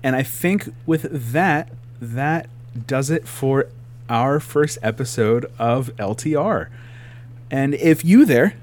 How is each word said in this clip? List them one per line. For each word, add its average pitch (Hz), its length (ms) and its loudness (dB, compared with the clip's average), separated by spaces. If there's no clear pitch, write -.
And 131 140 0
I 131 80 0
think - 460 -2
with 156 460 -2
that, 160 360 0
that 135 480 -4
does 135 240 -2
it 165 160 -2
for 135 400 0
our 131 300 2
first 151 420 -2
episode 117 640 0
of 120 400 0
L 104 160 -4
T 156 200 -4
R. 180 360 -2
And 135 240 0
if 160 280 4
you 220 220 8
there 151 380 4